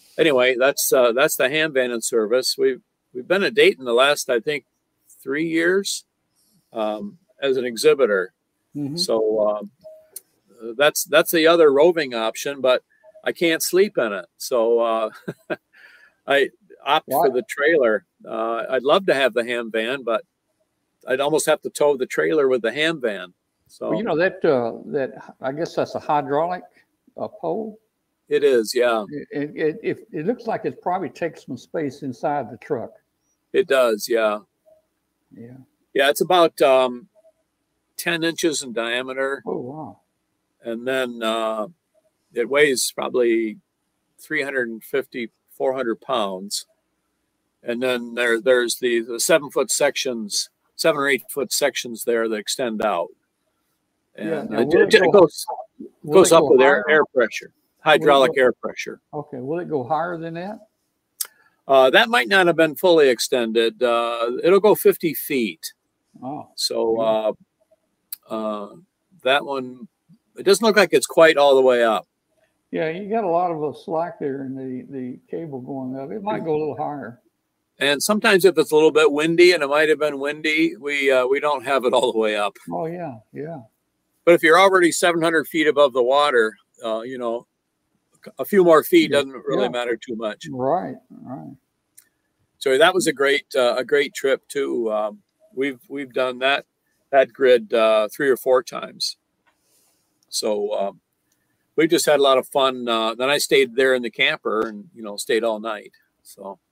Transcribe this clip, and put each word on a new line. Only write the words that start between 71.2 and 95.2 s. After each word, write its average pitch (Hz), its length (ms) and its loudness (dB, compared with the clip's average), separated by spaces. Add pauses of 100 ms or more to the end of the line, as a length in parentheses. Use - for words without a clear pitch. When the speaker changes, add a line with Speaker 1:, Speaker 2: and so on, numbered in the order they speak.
Speaker 1:
all 143 200 6
the 135 60 6
way 123 200 4
up. 110 240 2 (640)
Speaker 2:
Yeah, 165 200 -4
you 190 180 -10
got 220 160 -2
a 190 40 -2
lot 175 220 0
of 156 120 -6
a 147 140 -6
slack 165 440 -6
there 139 240 -6
in 131 100 -10
the, 131 380 -10
the 127 260 -12 (120)
cable 165 300 -10
going 131 380 -10
up. 139 120 -12
It 202 120 -12
might 208 220 -6
go 160 100 -2
a 151 40 0
little 151 180 -6
higher. 143 440 -10 (600)
Speaker 1:
And 139 220 0
sometimes 208 420 2
if 185 140 4
it's 156 120 2
a 151 40 0
little 156 180 6
bit 151 200 4
windy, 165 400 4
and 165 100 0
it 139 60 -2
might 151 200 2
have 151 100 2
been 143 220 -2
windy, 156 560 -2
we, 139 340 -2
uh, 127 160 4
we 139 140 0
don't 139 240 -2
have 135 200 0
it 120 80 2
all 120 200 2
the 113 60 -4
way 107 180 0
up. 104 200 -2 (140)
Speaker 2:
Oh, 170 160 -6
yeah, 165 300 -12 (160)
yeah. 147 280 -14 (640)
Speaker 1:
But 170 100 8
if 165 80 2
you're 165 180 6
already 185 320 6
seven 170 300 0
hundred 160 260 0
feet 156 180 0
above 143 260 6
the 123 100 2
water, 123 520 2 (300)
uh, 110 180 -4
you 127 160 -12
know, 120 280 -6 (920)
a 135 60 -4
few 190 200 4
more 160 180 6
feet 160 280 2
Speaker 2:
Yeah, 143 80 2
Speaker 1:
doesn't 135 140 -4 (140)
really 131 180 0
Speaker 2:
yeah. 123 60 -2
Speaker 1:
matter 123 260 -4
too 113 200 -10
much. 110 340 -8
Speaker 2:
Right, 139 440 -4 (160)
right. 131 420 -18 (1080)
Speaker 1:
So 131 200 0
that 170 160 4
was 170 120 -2
a 160 60 0
great, 139 420 0
uh, 120 220 2
a 127 80 -4
great 143 300 0
trip 135 340 -2
too. 135 440 -4
Um, 107 260 -4 (360)